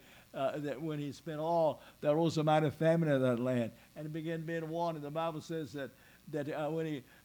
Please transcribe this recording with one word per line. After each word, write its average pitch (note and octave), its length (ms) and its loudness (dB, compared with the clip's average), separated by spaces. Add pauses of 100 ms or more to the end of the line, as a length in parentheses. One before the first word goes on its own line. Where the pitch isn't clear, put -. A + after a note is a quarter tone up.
(340)
uh, C3+ 240 0
that C#3+ 240 -6
when D#3 160 -4
he D3 140 -6
spent D3+ 280 -8
all, D#3+ 400 2 (220)
there D3 80 2
arose D#3+ 260 4
a D3+ 80 2
mighty D#3 240 6
famine D#3+ 400 4
in C3+ 140 4
that B2 180 4
land, B2 320 0 (220)
and D#3 120 -10
he D#3 60 -8
began E3 300 -4
being D#3+ 260 -4
wanted. E3 320 -2
The C#3+ 100 -8
Bible D#3+ 300 -4
says D#3+ 320 -6
that, C#3 200 -8 (360)
that, D3 240 -4
uh, D3 160 -2
when D#3+ 160 -2
he D3+ 180 -4 (220)